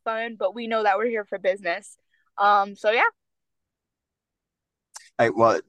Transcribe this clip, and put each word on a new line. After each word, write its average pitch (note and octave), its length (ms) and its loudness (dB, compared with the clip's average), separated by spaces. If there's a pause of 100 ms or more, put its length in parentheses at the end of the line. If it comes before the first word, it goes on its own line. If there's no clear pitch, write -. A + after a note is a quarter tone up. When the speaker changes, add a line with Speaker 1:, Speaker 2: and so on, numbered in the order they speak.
Speaker 1:
fun, A3+ 340 -6
but G3 160 -4
we A3+ 140 -10
know A3 160 -2
that G3 140 2
we're A3+ 120 -2
here G#3+ 160 -4
for G3 140 -8
business. F#3+ 580 -4 (400)
Um, G3+ 380 2
so G#3+ 160 0
yeah. B3 120 2 (2250)
Speaker 2:
Hey, A#2 100 4
well, A2 220 4
it E2+ 160 -4